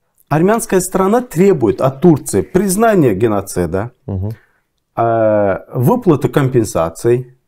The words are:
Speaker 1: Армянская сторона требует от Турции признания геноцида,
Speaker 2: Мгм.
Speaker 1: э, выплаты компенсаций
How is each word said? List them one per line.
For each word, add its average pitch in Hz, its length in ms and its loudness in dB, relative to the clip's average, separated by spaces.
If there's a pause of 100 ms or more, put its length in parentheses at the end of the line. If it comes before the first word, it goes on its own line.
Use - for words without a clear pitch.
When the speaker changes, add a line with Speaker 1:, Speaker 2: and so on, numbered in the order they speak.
(280)
Speaker 1:
Армянская 190 520 0
сторона 196 420 0
требует 165 580 0
от 131 220 -2
Турции - 400 2
признания 190 720 2
геноцида, 98 760 -4 (140)
Speaker 2:
Мгм. 98 240 -6 (680)
Speaker 1:
э, 110 600 0 (140)
выплаты 151 560 0
компенсаций 120 1040 -2 (140)